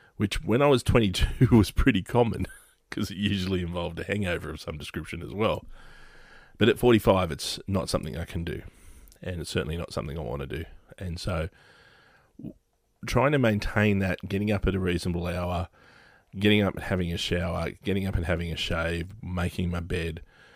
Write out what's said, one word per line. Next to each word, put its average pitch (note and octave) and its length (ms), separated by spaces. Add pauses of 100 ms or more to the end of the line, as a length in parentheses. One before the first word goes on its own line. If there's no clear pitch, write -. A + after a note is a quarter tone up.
(160)
which - 260
when A#2+ 200
I C#3+ 60
was C3 160
twenty-two A2+ 680
<laughs> - 60
was G2+ 140
pretty G#2+ 300
common A#2 440 (440)
'cause G#2 220
it E2+ 60
usually F#2+ 440
involved E2+ 380
a D#2+ 60
hangover F2 460
of D#2 100
some D#2+ 160
description E2 440
as - 120
well. F#2+ 320 (920)
But A2 120
at - 100
forty-five, G2+ 500
it's - 380
not F#2+ 220
something - 280
I E2 60
can E2+ 220
do, - 160 (600)
and F2 200
it's - 80
certainly D#2+ 260
not E2+ 160
something D2 260
I E2 40
wanna C2+ 260
do. D#2 160 (340)
And F2 220
so E2+ 300 (880)
w-, - 160 (520)
trying B2+ 280
to C#3+ 60
maintain G#2+ 600
that, F#2 200 (100)
getting G2+ 200
up G2+ 160
at F#2+ 100
a F#2+ 40
reasonable F2 480
hour, F2 400 (720)
getting G#2 240
up G2 140
and - 80
having F2+ 300
a E2 40
shower, E2+ 540 (120)
getting F#2+ 240
up F#2 80
and F2+ 100
having E2+ 260
a D#2+ 60
shave, E2+ 500 (160)
making F2 460
my F2 100
bed, E2 420 (340)